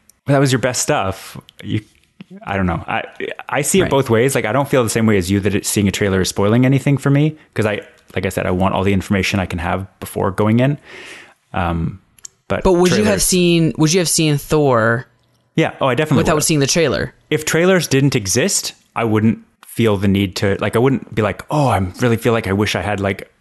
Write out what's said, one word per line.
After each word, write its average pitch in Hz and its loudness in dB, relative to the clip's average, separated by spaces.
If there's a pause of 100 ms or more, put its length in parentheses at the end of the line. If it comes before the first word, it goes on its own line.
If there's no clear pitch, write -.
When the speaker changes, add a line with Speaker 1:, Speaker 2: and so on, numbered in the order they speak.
(280)
Speaker 1:
"That 139 2
was 139 2
your 127 2
best 123 -2
stuff." 101 -4 (260)
You, 107 -4 (640)
I 101 -4
don't 95 0
know. - -4
I, 110 -4 (460)
I 131 -2
see 190 0
it 180 4
Speaker 2:
Right. - -2
Speaker 1:
both 135 2
ways. 120 2
Like, 117 -2
I 107 -2
don't 131 -2
feel 131 2
the 110 -2
same 113 2
way 107 4
as 87 0
you 101 2
that 98 0
it, - -2
seeing 101 0
a 90 2
trailer 95 0
is 87 -2
spoiling 110 2
anything 135 2
for 143 -2
me, 147 2 (200)
'cause 110 0
I, 107 -4 (340)
like 95 -2
I 95 -2
said, - -2
I 92 0
want 92 0
all 95 0
the 98 2
information 98 0
I 90 -2
can 87 -6
have 92 -4 (120)
before 98 -4
going 107 2
in. 139 2 (760)
Um, 87 -4 (480)
but - -4
Speaker 2:
But 190 4
would 175 4
you 185 2
have 214 2
Speaker 1:
trailers 202 0
Speaker 2:
seen, 170 2
would 151 2
you 190 2
have 165 0
seen 151 0
Thor 120 0 (480)
Speaker 1:
Yeah. 147 0
Oh, 143 2
I 123 0
definitely 151 2
Speaker 2:
without 160 0
Speaker 1:
would. 151 0
Speaker 2:
seeing 160 2
the 139 2
trailer? 147 0 (180)
Speaker 1:
If 151 -2
trailers 175 2
didn't 135 2
exist, 120 -2 (220)
I 117 -2
wouldn't 107 2 (260)
feel 110 0
the 101 -2
need 98 0
to, 101 0
like, 101 -2
I 113 2
wouldn't 131 0
be 110 0
like, 98 -4
"Oh, 143 0
I 104 2 (200)
really 117 0
feel 117 0
like 107 -2
I 95 0
wish 101 0
I 98 -2
had, 101 -4
like, 98 -4